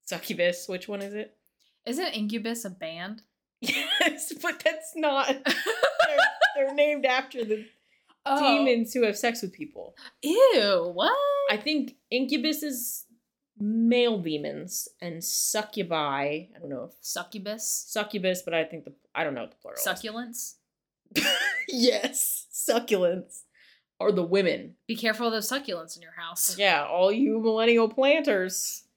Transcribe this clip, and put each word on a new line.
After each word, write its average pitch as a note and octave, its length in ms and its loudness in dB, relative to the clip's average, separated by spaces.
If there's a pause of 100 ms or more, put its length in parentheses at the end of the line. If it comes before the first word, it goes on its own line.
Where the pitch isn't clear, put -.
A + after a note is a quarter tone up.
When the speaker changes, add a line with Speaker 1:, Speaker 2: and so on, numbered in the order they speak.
Speaker 1:
Succubus, F3 640 -2
which F#3 200 -8
one G3+ 140 -8
is G3+ 120 -10
it? G#3+ 200 -10 (520)
Speaker 2:
Isn't C#4+ 280 -2
Incubus A3+ 500 -4
a G3 60 -8
band? F3+ 560 -12
Speaker 1:
<laughs> - 60 -20 (280)
Yes, D#4 800 -2
but E4 240 -6
that's D#4 300 -2
not. C#4+ 320 0
Speaker 2:
<laughs> C#4 180 -2
Speaker 1:
They're, D5 720 0 (380)
they're C#4 200 0
named D4 300 2
after C4 400 0
the G#3+ 220 -4 (580)
Speaker 2:
Oh. C4+ 140 2 (260)
Speaker 1:
demons A#3 300 2
who B3 80 4
have G#3 160 2
sex A#3 240 -2
with F#3 100 -6
people. - 440 -14 (260)
Speaker 2:
Ew, C#4 720 6
what? B3 180 2 (380)
Speaker 1:
I G#3 60 2
think C4+ 400 -4 (140)
incubus C4+ 520 -2
is C4+ 420 -8 (540)
male A3+ 600 4
demons D3+ 720 -6 (120)
and E3+ 240 -10
succubi, D#3+ 1200 -2 (100)
I - 60 -20
don't E3 80 -12
know C3 160 -8
if E3+ 160 -18
Speaker 2:
Succubus? G3+ 880 -6
Speaker 1:
succubus, F#3+ 540 -2
but E3 120 -4
I E3 100 2
think D#3 200 -12
the, C#3 80 -16 (220)
I D#3+ 100 -2
don't D3 100 -4
know A#2+ 80 -6
what - 80 -12
the - 60 -20
plural - 220 -16
is. - 60 -2
Speaker 2:
Succulents? A3 680 -8 (640)
Speaker 1:
<laughs> G5+ 520 0
Yes, A#3+ 840 0
succulents F#3+ 880 0 (560)
are G3 140 2
the F3+ 100 2
women. E3+ 520 0 (120)
Speaker 2:
Be A3+ 100 -4
careful A3+ 300 0
of A3+ 60 0
those A3 180 -2
succulents G3 460 -6
in E3+ 60 -20
your E3 140 -20
house. E3+ 400 -2
Speaker 1:
Yeah, F3+ 300 4
all F3+ 240 4
you A3 300 2
millennial A3+ 480 4
planters. C4 960 2 (120)